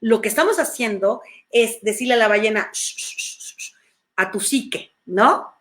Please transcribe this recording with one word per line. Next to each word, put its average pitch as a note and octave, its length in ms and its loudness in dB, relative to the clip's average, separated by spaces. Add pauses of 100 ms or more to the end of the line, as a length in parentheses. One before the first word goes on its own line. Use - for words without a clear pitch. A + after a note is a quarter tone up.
Lo A3+ 200 2
que A3+ 80 -4
estamos F4+ 300 2
haciendo G#3+ 640 -2 (280)
es A3+ 320 2
decirle A#3 320 0
a A#3+ 40 4
la G#3+ 100 4
ballena, G#3 440 2
Shh, - 240 -8
shh, - 200 -12
shh, - 400 -12
shh, - 180 -16 (420)
a F#3+ 140 -2
tu G3+ 100 -4
psique, - 560 -4 (100)
¿no? G#3 400 4 (140)